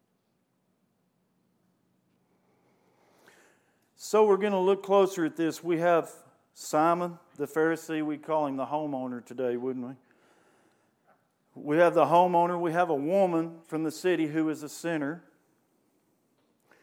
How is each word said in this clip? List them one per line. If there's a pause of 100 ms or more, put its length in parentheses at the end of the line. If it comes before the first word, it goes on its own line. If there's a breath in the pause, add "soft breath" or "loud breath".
(4000 soft breath)
So
we're
gonna
look
closer
at
this.
We
have (420)
Simon (180)
the
Pharisee.
We'd
call
him
the
homeowner
today,
wouldn't
we? (1600 soft breath)
We
have
the
homeowner.
We
have
a
woman
from
the
city
who
is
a
sinner. (1600 soft breath)